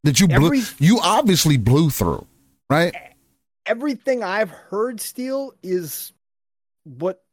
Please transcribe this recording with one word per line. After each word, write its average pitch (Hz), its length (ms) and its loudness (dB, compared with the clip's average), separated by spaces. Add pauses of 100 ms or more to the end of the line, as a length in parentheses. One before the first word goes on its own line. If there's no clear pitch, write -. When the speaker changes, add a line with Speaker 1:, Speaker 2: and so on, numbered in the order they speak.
Speaker 1:
that 143 160 0
you 190 80 4
blew, 143 200 4
Speaker 2:
Every- 269 140 2 (160)
Speaker 1:
you 196 240 4
obviously 185 560 2
blew 131 320 4
through, 85 380 -4 (420)
right? 160 240 0 (720)
Speaker 2:
Everything 247 580 -4
I've 196 260 -4
heard, 220 500 -8
Steele, 269 540 -8 (100)
is 180 480 -6 (720)
what 160 500 -8